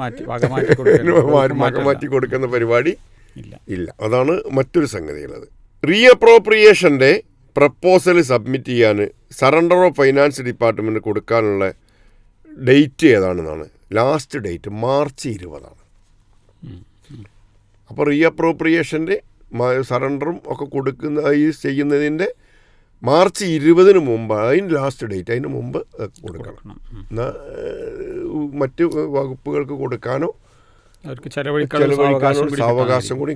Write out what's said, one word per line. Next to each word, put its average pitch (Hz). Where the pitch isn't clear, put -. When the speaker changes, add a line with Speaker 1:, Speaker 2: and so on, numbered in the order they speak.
Speaker 1:
മാറ്റി, 120
വക 120
മാറ്റി -
കൊടുക്കണം. -
Speaker 2:
<laughs> -
ഇനി 170
മാറ്റി, 139
വക 127
Speaker 1:
മാറ്റമില്ല. 127
Speaker 2:
മാറ്റി 139
കൊടുക്കുന്ന 131
പരിപാടി 120
Speaker 1:
ഇല്ല. -
Speaker 2:
ഇല്ല. 90
അതാണ് 127
മറ്റൊരു 139
സംഗതിയുള്ളത്. 76
റീഅപ്രോപ്രിയേഷൻ്റെ 214
പ്രപ്പോസൽ 175
സബ്മിറ്റ് 127
ചെയ്യാൻ 110
surrender 165
of 175
finance 139
department 110
കൊടുക്കാനുള്ള 104
ഡേറ്റ് 143
ഏതാണെന്നാണ്? 87
ലാസ്റ്റ് 135
ഡേറ്റ് 95
മാർച്ച് 139
ഇരുപതാണ്. 87
Speaker 1:
ഉം, 92
ഉം. 113
Speaker 2:
അപ്പോൾ 147
റീഅപ്രോപ്രിയേഷൻ്റെ 160
മ-, 127
സറണ്ടറും 139
ഒക്കെ 135
കൊടുക്കുന്ന, 139
ഈ 156
ചെയ്യുന്നതിൻ്റെ 147
മാർച്ച് 170
ഇരുപതിന് 170
മുമ്പ്, 113
അതിന് 156
ലാസ്റ്റ് 135
ഡേറ്റ്, 98
അതിന് 127
മുമ്പ് 127
അത് -
കൊടുക്കണം. 85
Speaker 1:
കൊടുക്കണം. -
ഉം. 101
Speaker 2:
എന്നാ, 117
ഏഹ്, -
മറ്റ് 135
വകുപ്പുകൾക്ക് 139
കൊടുക്കാനോ 135
Speaker 1:
അവർക്ക് 131
ചെലവഴിക്കാനുള്ള 143
Speaker 2:
ചെലവഴിക്കാനുള്ള 139
Speaker 1:
സാവകാശം 143
കൂടി 139
Speaker 2:
സാവകാശം 120
Speaker 1:
കിട്ടാനായിരിക്കും. 127
Speaker 2:
കൂടി 143